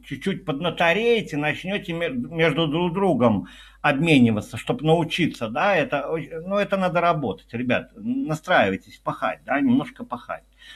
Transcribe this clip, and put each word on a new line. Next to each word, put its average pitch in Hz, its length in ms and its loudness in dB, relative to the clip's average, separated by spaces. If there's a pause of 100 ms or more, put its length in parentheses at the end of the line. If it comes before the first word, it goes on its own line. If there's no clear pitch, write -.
чуть-чуть 160 420 -6
поднатореете, 170 920 0
начнете 165 560 -4
мер-, 165 200 -4
между 156 540 0
друг 170 260 0
другом 127 540 2 (340)
обмениваться, 135 760 4
чтоб 123 240 -4
научиться, 160 680 0
да, 170 280 0
это, 143 300 0 (400)
ну, 196 120 -2
это 196 180 0
надо 180 240 0
работать, 156 540 0
ребят, 117 420 -2
настраивайтесь 135 1040 -2
пахать, 135 460 -6
да, - 160 -2
немножко - 420 0
пахать. - 400 -12 (320)